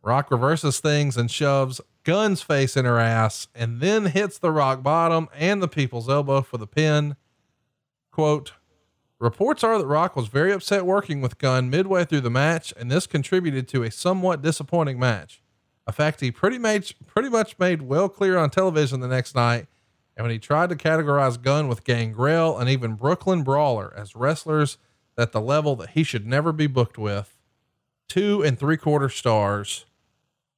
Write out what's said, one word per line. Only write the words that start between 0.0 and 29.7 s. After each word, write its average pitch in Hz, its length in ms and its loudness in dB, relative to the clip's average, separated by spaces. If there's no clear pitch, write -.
Rock 127 300 0
reverses 139 480 0
things 147 380 0
and 120 120 0
shoves 139 520 -2
Gunn's 196 380 2
face 139 360 0
in 127 80 2
her 120 120 4
ass 113 560 2
and 117 280 -4
then 208 260 2
hits 190 320 -2
the 175 120 0
rock 135 300 2
bottom 165 540 2
and 190 260 0
the 180 60 0
people's 123 420 -4
elbow 139 320 2
for 127 160 -8
the 110 80 -8
pin. 151 500 0
Quote, 151 420 0
"Reports 196 440 0
are 226 140 2
that 170 80 0
Rock 151 300 2
was 117 120 -2
very 143 240 2
upset 196 340 0
working 185 360 0
with 127 160 -4
Gunn 127 320 2
midway 180 360 2
through 147 160 0
the 120 100 -2
match, 151 460 0
and 120 120 -8
this 160 160 0
contributed 147 640 -2
to 127 160 -2
a 110 80 -4
somewhat 180 500 -2
disappointing 151 560 -2
match. 117 460 -2
A 113 60 -8
fact 151 300 -2
he 127 100 -2
pretty 226 260 -2
made, 214 340 -2
pretty 262 240 -2
much 220 300 -2
made 180 240 0
well 151 260 0
clear 190 280 0
on 156 120 2
television 151 520 0
the 127 60 -6
next 127 280 -4
night, 120 320 0
and 110 60 -6
when 117 80 -2
he 113 80 -4
tried 160 300 0
to 175 60 -2
categorize 143 640 0
Gunn 139 280 0
with 120 160 -4
Gangrel 123 720 0
and 123 100 0
even 123 280 0
Brooklyn 165 480 0
Brawler 131 520 0
as 101 200 -16
wrestlers 151 640 0
at 117 180 0
the 110 80 0
level 143 340 0
that - 160 -12
he 160 120 2
should 110 220 -4
never 143 260 0
be 151 140 0
booked 127 320 0
with, 104 400 -6
two 202 320 2
and 143 160 2
three 151 200 0
quarter 147 300 0
stars." 104 800 -2